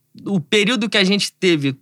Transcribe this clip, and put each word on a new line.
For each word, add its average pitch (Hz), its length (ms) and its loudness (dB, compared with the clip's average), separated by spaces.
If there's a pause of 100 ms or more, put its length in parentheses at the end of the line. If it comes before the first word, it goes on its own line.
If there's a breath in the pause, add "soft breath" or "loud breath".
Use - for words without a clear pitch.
(260)
O 196 120 -2
período 214 500 0
que 220 100 -2
a 196 60 4
gente 190 280 0
teve 151 500 0